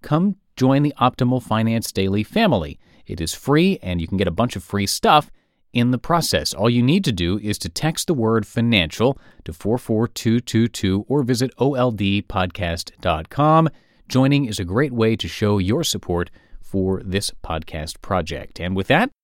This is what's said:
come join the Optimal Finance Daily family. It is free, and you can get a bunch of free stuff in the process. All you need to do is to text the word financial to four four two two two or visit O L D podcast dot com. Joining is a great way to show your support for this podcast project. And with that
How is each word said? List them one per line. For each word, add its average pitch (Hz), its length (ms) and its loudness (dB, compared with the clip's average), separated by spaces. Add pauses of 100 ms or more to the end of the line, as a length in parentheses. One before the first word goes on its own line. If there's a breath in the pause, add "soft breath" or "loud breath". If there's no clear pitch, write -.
come 180 360 0 (180)
join 135 260 4
the 147 180 2
Optimal 123 420 2
Finance 110 500 -2
Daily 98 320 0
family. 120 560 0 (260 soft breath)
It 90 160 -8
is 80 140 -4
free, 165 480 2
and 90 180 -2
you 82 60 -4
can 98 100 -4
get 92 100 2
a 87 40 -2
bunch 113 240 -2
of 98 80 -10
free 101 240 -4
stuff - 420 2 (420)
in 120 200 2
the 123 80 0
process. 156 520 0
All 107 180 0
you 120 120 2
need 165 240 2
to 143 60 0
do 87 280 0
is 104 200 -6
to - 100 -8
text - 380 -4
the 170 80 0
word 113 320 0
financial 117 720 0 (260 soft breath)
to - 80 -10
four 113 240 -2
four 113 300 -2
two 117 320 0
two 113 280 0
two 98 400 -2
or 143 140 0
visit 123 380 0
O 135 160 2
L 123 160 2
D 101 320 0
podcast 90 760 -4
dot 82 300 -2
com. 156 400 4 (380 soft breath)
Joining 139 380 2
is 107 140 -6
a 92 60 -4
great 123 280 0
way 113 220 2
to 87 120 -8
show 104 320 0
your 110 240 0
support 87 480 -2 (280 soft breath)
for 95 460 -2
this 98 260 -4 (120)
podcast 78 580 -8
project. 82 580 -6
And 90 160 -4
with 95 120 -2
that 196 240 2 (120)